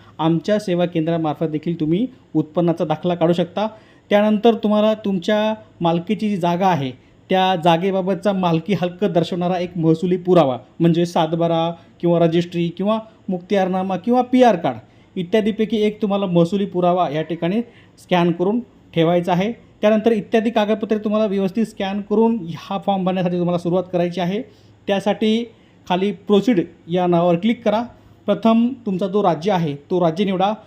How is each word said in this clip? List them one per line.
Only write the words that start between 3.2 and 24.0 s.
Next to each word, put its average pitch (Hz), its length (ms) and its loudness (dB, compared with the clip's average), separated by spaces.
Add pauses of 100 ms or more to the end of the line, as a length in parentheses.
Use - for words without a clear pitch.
शकता. 185 340 -4 (440)
त्यानंतर 214 440 4
तुम्हाला 214 400 2
तुमच्या 214 580 -2 (280)
मालकीची 175 480 0
जी 208 80 -2
जागा 175 300 0
आहे 139 240 0 (380)
त्या 185 260 2
जागेबाबतचा 185 800 0
मालकी 180 400 0
हक्क 180 320 -2
दर्शवणारा 175 540 0
एक 180 180 -8
महसुली 160 400 2
पुरावा 170 400 4 (220)
म्हणजे 170 260 2
सातबारा 165 640 0 (300)
किंवा 170 200 2
रजिस्ट्री 170 500 0
किंवा 202 280 -2 (320)
मुक्तियारनामा 185 680 -2
किंवा 240 260 0
पीआर 247 320 4
कार्ड 139 220 -4 (380)
इत्यादीपैकी 220 640 -2
एक 208 240 -2
तुम्हाला 202 240 -2
महसुली 175 400 2
पुरावा 180 440 0
या 156 120 -2
ठिकाणी 170 400 -4 (360)
स्कॅन 175 340 0
करून 180 280 -2 (340)
ठेवायचा 175 380 2
आहे. 190 200 0
त्यानंतर 214 600 0
इत्यादी 220 380 0
कागदपत्रे 214 500 -2
तुम्हाला 214 280 -2
व्यवस्थित 196 380 -2
स्कॅन 202 360 -6
करून 226 360 0 (200)
हा - 200 -8
फॉर्म 190 280 -2
भरण्यासाठी 180 320 0
तुम्हाला 175 220 0
सुरुवात 180 240 0 (100)
करायची 175 280 -2